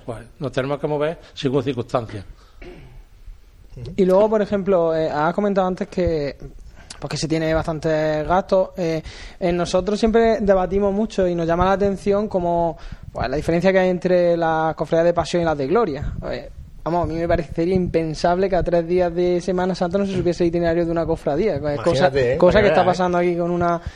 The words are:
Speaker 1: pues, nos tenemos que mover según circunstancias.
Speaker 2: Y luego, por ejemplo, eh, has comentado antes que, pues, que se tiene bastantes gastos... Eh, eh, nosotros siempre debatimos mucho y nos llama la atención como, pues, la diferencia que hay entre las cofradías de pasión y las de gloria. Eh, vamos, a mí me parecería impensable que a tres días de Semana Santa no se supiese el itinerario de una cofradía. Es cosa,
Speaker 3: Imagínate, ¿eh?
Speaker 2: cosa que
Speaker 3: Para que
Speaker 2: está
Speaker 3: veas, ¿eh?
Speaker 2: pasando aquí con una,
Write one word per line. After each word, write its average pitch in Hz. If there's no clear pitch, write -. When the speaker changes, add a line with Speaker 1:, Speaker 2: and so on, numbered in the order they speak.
Speaker 1:
pues, 113
nos 135
tenemos 139
que 156
mover 151
según 135
circunstancias. 117
Speaker 2:
Y 196
luego, 190
por 214
ejemplo, 185
eh, 160
has 151
comentado 202
antes 185
que, 160
pues, 143
que 151
se 151
tiene 160
bastantes 156
gastos... 190
Eh, 165
eh, 180
nosotros 185
siempre 226
debatimos 196
mucho 202
y 175
nos 170
llama 170
la 190
atención 202
como, 170
pues, 117
la 135
diferencia 170
que 190
hay 185
entre 175
las 160
cofradías 165
de 175
pasión 170
y -
las 156
de 135
gloria. 156
Eh, 123
vamos, 170
a 156
mí 165
me 170
parecería 170
impensable 175
que 185
a 170
tres 170
días 175
de 180
Semana 180
Santa 180
no 202
se 190
supiese 175
el 170
itinerario 170
de 165
una 165
cofradía. 160
Es 139
cosa, 147
Speaker 3:
Imagínate, 139
¿eh? 151
Speaker 2:
cosa 175
que 214
Speaker 3:
Para -
que 202
Speaker 2:
está 160
Speaker 3:
veas, 175
¿eh? 180
Speaker 2:
pasando 175
aquí 175
con 175
una, 175